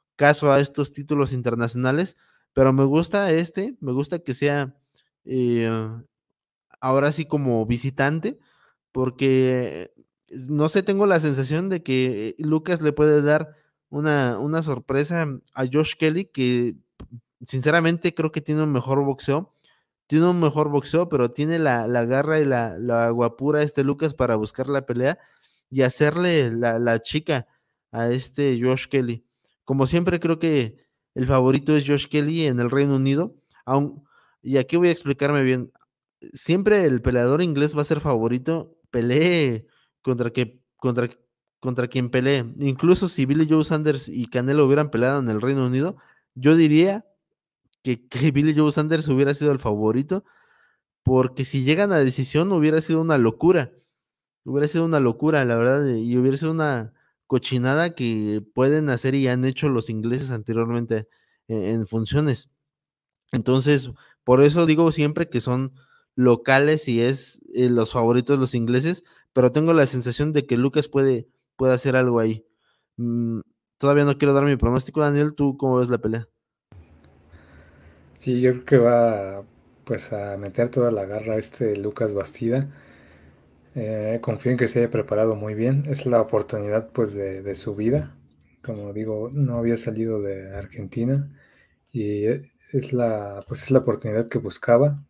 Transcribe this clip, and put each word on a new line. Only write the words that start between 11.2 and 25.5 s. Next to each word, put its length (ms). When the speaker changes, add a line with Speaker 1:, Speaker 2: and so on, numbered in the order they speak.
Speaker 1:
sensación 480
de 140
que, 460
eh, 100
Lucas 440
le 100
puede 300
dar 340
una, 480
una 240
sorpresa 640
a 180
Josh 260
Kelly, 280
que 500
sinceramente 680
creo 180
que 100
tiene 200
un 100
mejor 320
boxeo, 500
tiene 220
un 120
mejor 280
boxeo, 400
pero 240
tiene 260
la, 280
la 180
garra 360
y 40
la, 340
la 320
guapura 520
este 220
Lucas 300
para 220
buscar 320
la 180
pelea 320